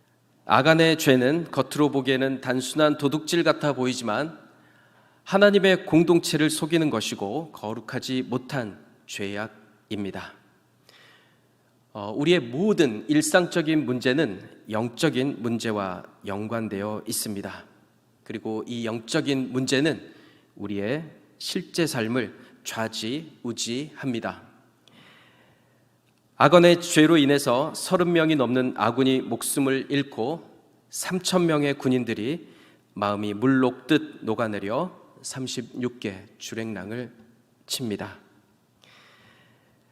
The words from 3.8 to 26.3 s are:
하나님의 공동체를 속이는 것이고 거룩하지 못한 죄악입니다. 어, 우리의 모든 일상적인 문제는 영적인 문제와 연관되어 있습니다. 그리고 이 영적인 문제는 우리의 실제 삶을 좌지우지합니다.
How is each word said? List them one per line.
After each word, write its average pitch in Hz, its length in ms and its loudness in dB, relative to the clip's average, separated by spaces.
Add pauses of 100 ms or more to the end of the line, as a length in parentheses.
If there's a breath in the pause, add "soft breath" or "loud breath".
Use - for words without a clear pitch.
하나님의 196 640 6
공동체를 165 640 4
속이는 160 380 0
것이고 113 640 -4
거룩하지 117 800 -6
못한 123 500 -6 (300)
죄악입니다. 101 1300 -10 (1600 soft breath)
어, 104 240 -10
우리의 165 220 2
모든 135 680 0
일상적인 156 800 2
문제는 123 640 -2 (220)
영적인 123 720 -2
문제와 107 640 -4 (200)
연관되어 104 840 -6
있습니다. 101 560 -8 (580)
그리고 110 460 -8
이 117 180 -6
영적인 127 640 -2
문제는 131 640 0 (420 loud breath)
우리의 104 560 -6 (280)
실제 175 500 -4
삶을 113 440 -2 (300 loud breath)
좌지우지합니다. 117 1800 -8 (1900 soft breath)